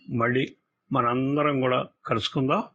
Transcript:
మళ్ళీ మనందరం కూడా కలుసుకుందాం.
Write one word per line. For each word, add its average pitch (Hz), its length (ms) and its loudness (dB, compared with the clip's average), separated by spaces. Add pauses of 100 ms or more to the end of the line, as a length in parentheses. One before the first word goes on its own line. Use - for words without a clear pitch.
మళ్ళీ 123 460 0 (360)
మనందరం 135 680 0
కూడా 127 260 0 (180)
కలుసుకుందాం. 139 580 0 (120)